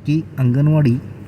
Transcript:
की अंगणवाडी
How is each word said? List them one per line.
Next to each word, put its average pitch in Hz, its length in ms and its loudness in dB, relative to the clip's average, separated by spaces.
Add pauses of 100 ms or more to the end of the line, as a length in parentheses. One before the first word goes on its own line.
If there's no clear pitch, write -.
की 156 160 0 (160)
अंगणवाडी 139 580 2 (320)